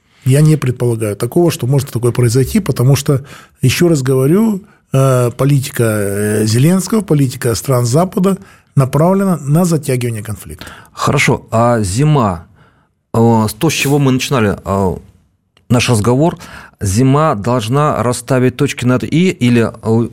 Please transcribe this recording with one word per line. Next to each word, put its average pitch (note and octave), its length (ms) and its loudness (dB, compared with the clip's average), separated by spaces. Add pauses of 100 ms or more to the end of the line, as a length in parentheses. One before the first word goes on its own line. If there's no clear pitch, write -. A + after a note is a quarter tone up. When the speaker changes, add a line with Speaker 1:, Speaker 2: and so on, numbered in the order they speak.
(240)
Speaker 1:
Я C3+ 160 4
не D#3 160 4
предполагаю A#2+ 600 -2
такого, E3 340 0
что - 160 -6
может C3+ 240 0
такое A#2 220 -2
произойти, B2 480 0
потому C3 340 0
что, C#3 300 -2 (360)
ещё D3+ 280 2
раз D3+ 140 0
говорю, E3 600 0 (300)
э, C3 440 2
политика, C3+ 480 0
э, G#2+ 600 -2
Зеленского, E3 540 2
политика C#3 560 -2
стран B2 300 -2
Запада F#3 520 0 (380)
направлена E3+ 640 2
на D3 260 0
затягивание B2 580 -2
конфликта. G2+ 440 -14 (260)
Speaker 2:
Хорошо. C3 580 -2
А A#2 300 2
зима, G#2+ 640 0 (640)
э, A2+ 360 2
с-, - 60 -8
то, E3 140 -2
с D3 40 -2
чего C#3+ 260 0
мы C3+ 140 2
начинали, B2 520 -2
э, F#2+ 320 -2 (720)
наш B2 200 0
разговор, B2+ 500 0 (440)
зима C3 520 2
должна A#2+ 680 -2
расставить B2 540 -2
точки - 280 -4
над B2 200 0
«и», F3 260 0
или, A#2+ 320 2
э, A2 500 -2